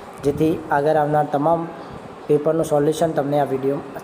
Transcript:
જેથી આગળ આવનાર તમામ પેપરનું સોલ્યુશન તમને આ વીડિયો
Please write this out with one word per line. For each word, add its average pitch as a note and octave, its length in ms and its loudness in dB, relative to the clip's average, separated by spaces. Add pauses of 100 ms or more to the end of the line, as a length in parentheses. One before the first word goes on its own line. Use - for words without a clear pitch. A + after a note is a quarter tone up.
(240)
જેથી D3+ 340 2 (120)
આગળ D3+ 260 2
આવનાર D3+ 360 2
તમામ E3 360 2 (580)
પેપરનું D#3 380 2
સોલ્યુશન D3+ 480 2
તમને D3 280 0
આ C#3 40 4
વીડિયો C3+ 320 0 (280)